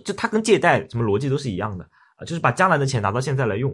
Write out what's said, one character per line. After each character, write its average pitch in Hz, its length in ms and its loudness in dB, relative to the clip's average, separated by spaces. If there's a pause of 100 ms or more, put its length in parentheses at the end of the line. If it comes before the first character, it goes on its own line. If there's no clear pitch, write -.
就 - 120 -6
它 - 120 -4
跟 220 140 0
借 220 160 4
贷 147 220 4 (100)
什 117 80 -6
么 117 60 0
逻 104 160 2
辑 139 100 -2
都 135 80 0
是 135 140 -6
一 90 60 -4
样 101 200 -4
的， 85 100 -14 (280)
啊， - 100 -18
就 160 80 -10
是 170 60 -6
把 131 120 2
将 185 160 2
来 170 120 4
的 139 60 0
钱 131 160 0
拿 101 100 0
到 120 100 -2
现 139 140 -2
在 135 100 0
来 101 120 0
用 131 160 -2